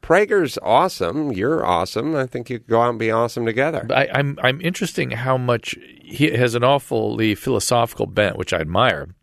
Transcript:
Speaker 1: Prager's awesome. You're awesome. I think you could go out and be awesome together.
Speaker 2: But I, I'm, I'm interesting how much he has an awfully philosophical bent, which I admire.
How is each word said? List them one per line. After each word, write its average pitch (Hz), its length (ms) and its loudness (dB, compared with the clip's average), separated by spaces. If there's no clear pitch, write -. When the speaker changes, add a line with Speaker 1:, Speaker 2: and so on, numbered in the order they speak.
Speaker 1:
Prager's 185 580 2
awesome. 139 720 0
You're 120 320 0
awesome. 107 520 0
I 131 100 -2
think 123 240 -10
you 120 80 -6
could - 80 -16
go 117 160 4
out 120 80 2
and 117 80 -6
be 110 140 0
awesome 117 340 0
together. 117 400 -2
Speaker 2:
But 131 100 0
I, 135 120 2
I'm, 143 240 -4
I'm 135 180 0
interesting 165 520 -4
how 127 260 -2
much 120 380 -2
he - 300 0
has 120 240 2
an 120 80 2
awfully 113 720 2
philosophical 113 680 0
bent, 98 300 0
which - 160 -4
I 90 60 0
admire. 82 480 0